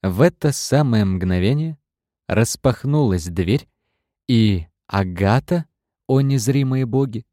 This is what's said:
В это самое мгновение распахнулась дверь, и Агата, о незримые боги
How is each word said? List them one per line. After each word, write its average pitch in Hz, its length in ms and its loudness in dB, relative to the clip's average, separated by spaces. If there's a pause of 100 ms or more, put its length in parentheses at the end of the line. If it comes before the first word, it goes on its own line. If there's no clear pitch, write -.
В 95 200 0
это 160 300 0
самое 127 540 0
мгновение 95 720 -2 (500)
распахнулась 117 960 0
дверь, 90 420 -2 (600)
и 107 400 2 (200)
Агата, 98 800 0 (420)
о 135 140 2
незримые 135 640 0
боги 117 480 -4